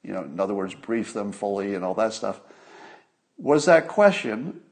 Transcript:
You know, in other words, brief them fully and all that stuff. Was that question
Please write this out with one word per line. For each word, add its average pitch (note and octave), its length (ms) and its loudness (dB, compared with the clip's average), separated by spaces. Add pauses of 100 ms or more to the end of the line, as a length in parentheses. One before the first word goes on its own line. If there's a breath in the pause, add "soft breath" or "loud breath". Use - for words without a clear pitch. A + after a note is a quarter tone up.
You - 100 -12
know, F#2 120 -8
in D2 160 -8
other G2 140 0
words, F#2+ 200 -4
brief A2+ 400 -4
them G2+ 180 -6
fully G2+ 420 -4
and F#2 100 -6
all F#2 100 -2
that A2 180 0
stuff. G2+ 280 -8 (960 loud breath)
Was D3 280 2
that E3 220 6
question E3 720 2 (120)